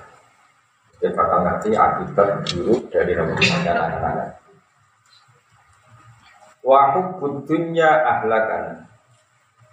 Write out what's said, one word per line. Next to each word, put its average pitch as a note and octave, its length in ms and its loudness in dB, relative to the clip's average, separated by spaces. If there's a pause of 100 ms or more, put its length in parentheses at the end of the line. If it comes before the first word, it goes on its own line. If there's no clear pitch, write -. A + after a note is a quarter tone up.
(1000)
Dia - 160 -2
bakal F#2 320 0
ngerti G#2 320 -2
akibat - 720 0
buruk F#2 400 -2
dari F2 240 0
rambut E2 240 -2
panjang E2+ 400 0
anak-anak. D#2+ 520 -4 (2250)
Wa C3+ 240 6
hubbud - 560 -4
dunya E3 400 0
ahlakan. A2+ 960 0 (920)